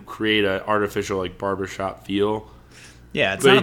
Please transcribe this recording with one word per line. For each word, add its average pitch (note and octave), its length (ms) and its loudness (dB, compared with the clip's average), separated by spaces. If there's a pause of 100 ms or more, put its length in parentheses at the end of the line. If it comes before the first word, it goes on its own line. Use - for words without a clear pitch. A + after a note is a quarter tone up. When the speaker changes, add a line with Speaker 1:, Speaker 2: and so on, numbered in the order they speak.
Speaker 1:
create G#2+ 400 0
an F#2+ 220 0
artificial, G#2 500 0
like, F#2 220 -6
barbershop G2 680 -6
feel. G#2 420 -2 (680)
Speaker 2:
Yeah, G2+ 200 0
it's F#2+ 100 -6
Speaker 1:
But C3 120 8
Speaker 2:
not - 80 6